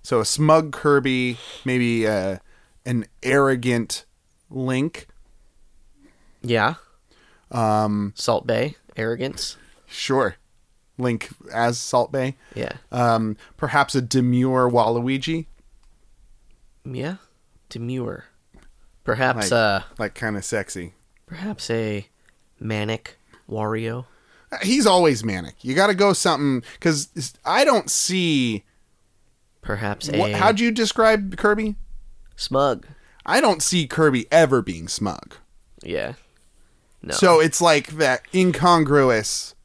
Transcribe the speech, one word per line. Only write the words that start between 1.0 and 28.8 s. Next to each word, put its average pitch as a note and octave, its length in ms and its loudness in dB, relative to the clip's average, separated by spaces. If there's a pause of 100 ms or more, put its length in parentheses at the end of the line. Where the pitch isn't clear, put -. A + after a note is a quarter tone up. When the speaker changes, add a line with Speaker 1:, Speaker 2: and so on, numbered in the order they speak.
Speaker 1:
maybe, A#2+ 420 0
uh, F#2+ 300 -2 (480)
an A#2+ 200 -4 (180)
arrogant B2+ 800 0 (440)
Link. C3 580 -4 (1400)
Speaker 2:
Yeah. A#2 320 0 (760)
Speaker 1:
Um, G#2+ 640 0
Speaker 2:
Salt - 300 -2
Bae, A#2+ 300 -2 (200)
arrogance. A#2+ 600 -8 (300)
Speaker 1:
Sure. C3 480 -2 (600)
Link B2 320 -4 (220)
as A#2+ 280 -2
Salt - 320 -2
Bae. C3+ 240 -4 (180)
Speaker 2:
Yeah. - 200 -8 (180)
Speaker 1:
Um, A2+ 440 0 (220)
perhaps D3 380 0
a B2+ 60 2
demure B2 680 2
Waluigi. B2 760 0 (1400)
Speaker 2:
Yeah. C3+ 300 -8 (540)
Demure. A#2+ 560 -8 (800)
Perhaps, A#2 460 0
Speaker 1:
Like, - 20 2
Speaker 2:
uh, G#2+ 280 4 (180)
Speaker 1:
like, G#2 160 -6
kinda G#2+ 300 -4
sexy. F#2 500 -6 (320)
Speaker 2:
perhaps F3+ 460 -10
a A2 360 -4 (520)
manic A2 580 -6 (320)
Wario. A2+ 560 -6 (460)
Speaker 1:
Uh, - 100 -10
he's A#3 240 2
always E3 380 4
manic. F#2 380 -6
You B2+ 120 -6
gotta G3 220 2
go G3 180 4
something, C#3 500 0 (160)
'cause D3+ 280 0 (100)
s-, C3 160 -10 (120)
I G#3+ 180 2
don't C4 260 2
see D3 760 0 (1000)